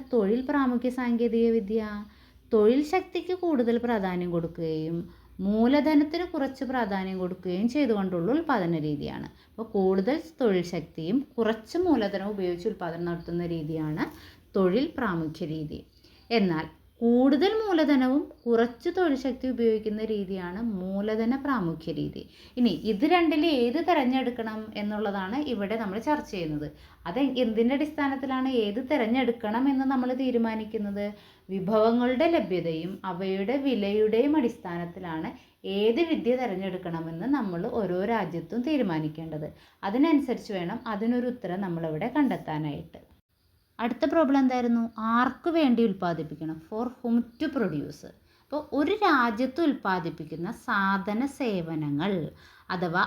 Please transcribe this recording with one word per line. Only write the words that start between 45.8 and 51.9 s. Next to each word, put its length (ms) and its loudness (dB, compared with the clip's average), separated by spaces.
ഉൽപ്പാദിപ്പിക്കണം? 880 -4
For 200 -4
whom 280 -2
to 120 -2
produce? 540 -4
അപ്പോൾ 220 -6
ഒരു 300 2
രാജ്യത്ത് 580 2
ഉൽപ്പാദിപ്പിക്കുന്ന 920 -2
സാധന 720 0
സേവനങ്ങൾ 880 -2